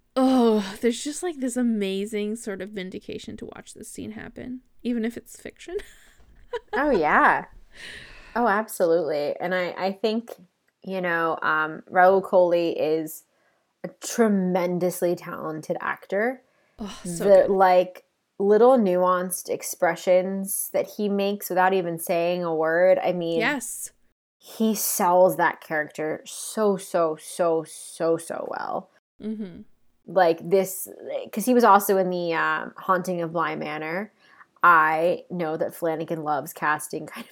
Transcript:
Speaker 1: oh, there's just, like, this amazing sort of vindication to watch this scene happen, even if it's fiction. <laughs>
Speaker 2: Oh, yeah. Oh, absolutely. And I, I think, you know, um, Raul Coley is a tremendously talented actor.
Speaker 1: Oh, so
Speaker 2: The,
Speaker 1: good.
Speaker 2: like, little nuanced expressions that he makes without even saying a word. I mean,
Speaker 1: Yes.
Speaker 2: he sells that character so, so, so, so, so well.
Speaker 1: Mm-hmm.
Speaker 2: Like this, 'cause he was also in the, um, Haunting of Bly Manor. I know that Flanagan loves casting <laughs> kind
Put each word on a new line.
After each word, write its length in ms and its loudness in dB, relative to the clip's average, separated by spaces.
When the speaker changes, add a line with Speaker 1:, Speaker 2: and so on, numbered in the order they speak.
Speaker 1:
oh, 680 4
there's 220 0
just, 200 -8
like, 160 -6
this 180 -4
amazing 800 -2
sort 260 -10
of 80 -10
vindication 680 -12
to 80 -14
watch 280 -18
this 160 -18
scene 220 -14
happen, 500 -14
even 220 -2
if 120 -8
it's 220 -18
fiction. 420 -14
<laughs> 60 -20
Speaker 2:
Oh, 160 0
yeah. 560 4
Oh, 120 2
absolutely. 920 0
And 140 -4
I, 240 -2
I 140 -2
think, 400 -4
you 160 -6
know, 440 0
um, 480 -2
Raul 320 6
Coley 480 2
is 500 -2
a 60 -12
tremendously 1120 0
talented 640 -8
actor. 600 -4
Speaker 1:
Oh, 260 -12
so 180 -6
Speaker 2:
The, 60 4
Speaker 1:
good. 40 0
Speaker 2:
like, 520 4
little 400 6
nuanced 680 0
expressions 1300 0
that 140 0
he 100 -2
makes 420 -2
without 260 4
even 240 -2
saying 440 -2
a 120 -2
word. 420 4
I 160 0
mean, 280 -2
Speaker 1:
Yes. 500 -6
Speaker 2:
he 340 -2
sells 640 4
that 240 2
character 640 -6
so, 520 -2
so, 440 -2
so, 460 -2
so, 500 -4
so 320 -10
well. 400 -8
Speaker 1:
Mm-hmm. 400 -10
Speaker 2:
Like 320 2
this, 380 0
'cause 140 -6
he 80 4
was 100 6
also 340 6
in 120 0
the, 240 -4
um, 420 -2
Haunting 460 -2
of 120 -6
Bly 220 -2
Manor. 560 -8
I 680 4
know 260 -4
that 180 -6
Flanagan 520 -6
loves 260 -4
casting 540 -4
<laughs> 20 -16
kind 240 -16